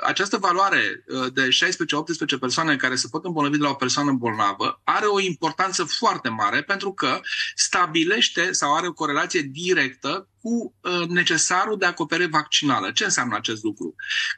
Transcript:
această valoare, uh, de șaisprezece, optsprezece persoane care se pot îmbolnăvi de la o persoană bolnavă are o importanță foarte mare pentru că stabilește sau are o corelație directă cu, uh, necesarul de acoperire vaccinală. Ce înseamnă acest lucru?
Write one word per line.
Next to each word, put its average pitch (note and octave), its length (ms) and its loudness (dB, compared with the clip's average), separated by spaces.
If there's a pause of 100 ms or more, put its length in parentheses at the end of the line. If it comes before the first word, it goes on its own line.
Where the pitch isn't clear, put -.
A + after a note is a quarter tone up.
această G3+ 340 0
valoare, F3 720 2
uh, B2+ 260 -4
de C3 160 2
șaisprezece, E3+ 460 2
optsprezece D3+ 420 -2
persoane D3+ 380 0
care C3 200 0
se B2 160 -2
pot D#3+ 140 -6
îmbolnăvi D3+ 320 0
de D3 60 0
la C#3+ 60 2
o C#3 40 0
persoană C#3 380 0
bolnavă A2 720 0
are F#3+ 220 2
o G3+ 140 2
importanță F#3 640 -2
foarte F3 460 -2
mare A2 320 0
pentru G3 320 -4
că C#3+ 260 0 (360)
stabilește F3 960 2
sau D3+ 240 2
are E3+ 120 0
o E3+ 60 -4
corelație D#3+ 480 0
directă D3 880 -2 (120)
cu, A#3 400 -2
uh, F3 260 -2
necesarul F3+ 680 2
de F#3+ 80 0
acoperire F3 440 0
vaccinală. C#3 640 2
Ce - 120 0
înseamnă B2+ 320 0
acest A2 280 -4
lucru? G2+ 320 -6 (420)